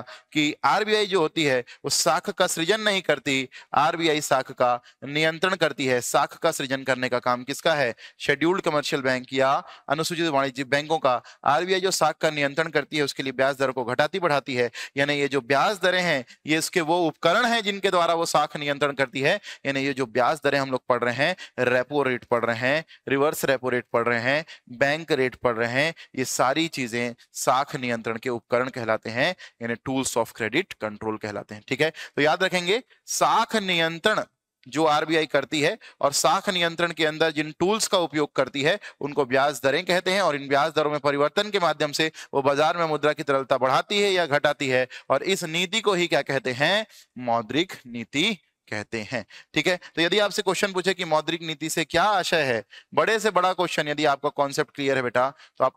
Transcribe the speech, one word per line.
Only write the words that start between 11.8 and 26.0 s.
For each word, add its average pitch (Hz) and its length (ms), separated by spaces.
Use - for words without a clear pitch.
जो 185 120
साख - 260
का 160 120
नियंत्रण 147 400
करती 151 260
है, 151 80
उसके 139 180
लिए 135 100
ब्याज 131 260
दरों 131 140
को 127 140
घटाती 151 340
बढ़ाती 143 340
है, 120 160
यानी 143 180
ये 143 140
जो 135 140
ब्याज 151 380
दरें 180 220
हैं, 151 220
ये 156 120
इसके 165 240
वो 165 240
उपकरण 175 400
हैं 233 160
जिनके 196 280
द्वारा 170 240
वो 165 120
साख - 300
नियंत्रण 143 380
करती 127 260
है। 170 200
यानी 139 140
ये 135 140
जो 127 140
ब्याज 123 360
दरें 139 140
हम 135 120
लोग 127 180
पढ़ 120 160
रहे 120 120
हैं, 160 200
रेपो 127 420
रेट 127 240
पढ़ 117 180
रहे 117 140
हैं, 139 260
रिवर्स 143 360
रेपो 131 240
रेट 123 240
पढ़ 117 160
रहे 120 140
हैं, 143 220
बैंक 147 380
रेट 131 220
पढ़ 120 220
रहे 117 160
हैं, 151 220